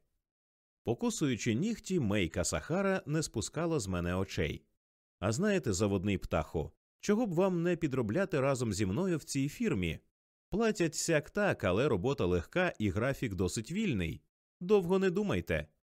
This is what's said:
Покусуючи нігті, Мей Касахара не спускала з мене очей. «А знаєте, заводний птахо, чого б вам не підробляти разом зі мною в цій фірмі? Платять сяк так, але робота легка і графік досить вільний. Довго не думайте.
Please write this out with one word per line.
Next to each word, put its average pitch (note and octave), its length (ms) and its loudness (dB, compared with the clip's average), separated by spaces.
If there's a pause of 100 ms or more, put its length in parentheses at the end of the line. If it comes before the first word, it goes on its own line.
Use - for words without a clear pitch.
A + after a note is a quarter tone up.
(840)
Покусуючи B2+ 680 0
нігті, F#3 460 -2
Мей G2+ 300 2
Касахара F3 760 -2
не D3+ 180 -2
спускала D#3 560 -2
з G2 80 -4
мене F2 280 0
очей. F#2 500 -2 (540)
«А F#2 120 0
знаєте, E3+ 420 0
заводний G2 440 2
птахо, D#2+ 540 -2 (280)
чого A3 280 0
б F3+ 60 -4
вам F3+ 300 2
не F3 120 0
підробляти C3+ 640 0
разом B2+ 340 0
зі G2 120 0
мною D#3+ 320 0
в C#3 60 -10
цій C#3 260 -2
фірмі? G#2 500 -2 (500)
Платять G#3 460 0
сяк D3+ 340 0
так, G3 340 0
але G#2 240 2
робота A#2+ 380 0
легка A#2+ 540 2
і G#2+ 100 2
графік G#2+ 460 -2
досить F#2 360 -2
вільний. C3 500 -2 (380)
Довго F#3+ 400 4
не F#3+ 100 2
думайте. A#2 580 0 (180)